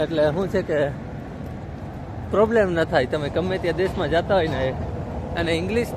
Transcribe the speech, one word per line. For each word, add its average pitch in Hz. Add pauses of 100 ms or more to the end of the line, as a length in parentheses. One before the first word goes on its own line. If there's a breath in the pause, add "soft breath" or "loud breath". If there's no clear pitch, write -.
એટલે 151
શું 180
છે 185
કે 151 (1400)
પ્રોબ્લેમ 214
ન 165
થાય. 156
તમે 143
ગમે 185
ત્યાં 170
દેશમાં 175
જતા 170
હોય 165
ને, 135
એ, 131 (640)
અને 170
ઇંગ્લિશ 196